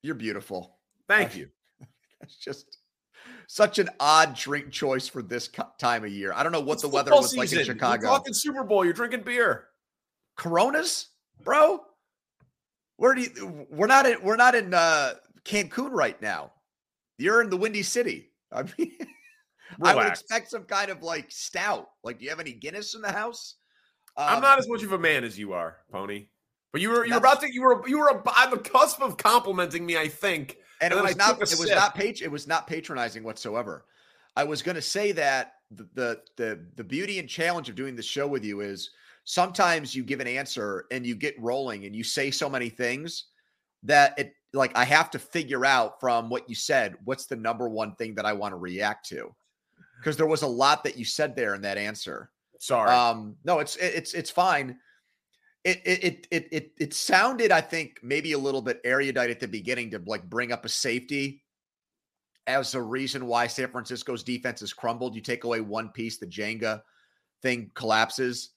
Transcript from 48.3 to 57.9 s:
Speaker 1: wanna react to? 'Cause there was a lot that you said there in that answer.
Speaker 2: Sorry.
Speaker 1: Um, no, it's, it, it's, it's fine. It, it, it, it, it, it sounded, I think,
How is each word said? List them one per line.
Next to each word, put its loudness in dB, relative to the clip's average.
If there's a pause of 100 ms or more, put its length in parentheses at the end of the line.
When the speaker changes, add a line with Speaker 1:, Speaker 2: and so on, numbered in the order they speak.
Speaker 1:
wanna -6
react -4
to? -12 (680)
'Cause -4
there 2
was 2
a 0
lot 4
that -6
you -8
said -4
there -2
in -10
that -4
answer. -8 (260)
Speaker 2:
Sorry. 2
Speaker 1:
Um, 2
no, 2
it's, -4
it, -2
it's, -6
it's -8
fine. 2 (880)
It, 0
it, 0
it, -4
it, -2
it, -6
it -4
sounded, 2
I 6
think, -8